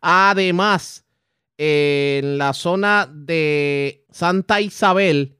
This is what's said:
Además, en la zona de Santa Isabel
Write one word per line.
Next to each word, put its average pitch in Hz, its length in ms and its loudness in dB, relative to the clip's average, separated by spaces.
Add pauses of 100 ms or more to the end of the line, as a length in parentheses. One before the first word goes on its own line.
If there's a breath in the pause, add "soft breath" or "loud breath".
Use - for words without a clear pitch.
Además, 190 1040 0 (540)
en 143 800 0
la 139 140 -2
zona 196 580 0
de 147 1000 -2
Santa 190 500 -2
Isabel 185 800 0